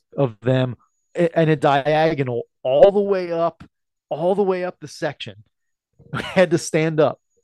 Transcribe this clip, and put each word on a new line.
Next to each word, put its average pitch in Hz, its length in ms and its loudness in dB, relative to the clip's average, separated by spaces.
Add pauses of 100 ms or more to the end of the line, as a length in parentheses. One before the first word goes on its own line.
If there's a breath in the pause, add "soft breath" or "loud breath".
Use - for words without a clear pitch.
(160)
of 120 240 -2
them 127 360 -2 (420)
i-, 170 160 2
and 160 160 2
a 156 60 4
diagonal 143 840 0 (200)
all 147 300 6
the 202 80 0
way 185 320 -2
up, 165 320 -4 (440)
all 170 280 -2
the 208 80 0
way 185 200 -2
up 180 160 -10
the 151 80 -16
section 117 540 -10 (400)
<laughs> - 320 -20
had - 380 0
to 165 60 0
stand 160 420 -2
up 135 180 2 (260)